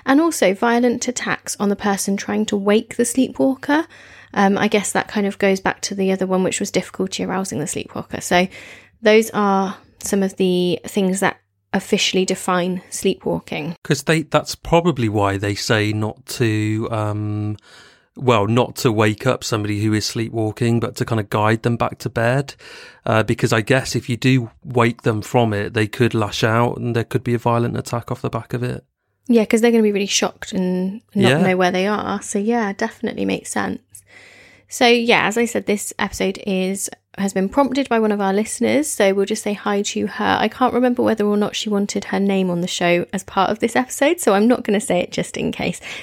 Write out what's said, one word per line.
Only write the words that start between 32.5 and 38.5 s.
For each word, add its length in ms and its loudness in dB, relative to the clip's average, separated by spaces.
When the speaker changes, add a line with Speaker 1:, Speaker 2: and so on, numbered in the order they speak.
Speaker 1:
definitely 500 -6
makes 260 -4
sense. 300 -4
So 180 0
yeah, 400 4
as 120 -2
I 80 2
said, 200 -4
this 300 -2
episode 480 -4
is, 460 -2
has 140 -2
been 160 0
prompted 400 0
by 120 2
one 100 2
of 100 0
our 120 2
listeners, 560 0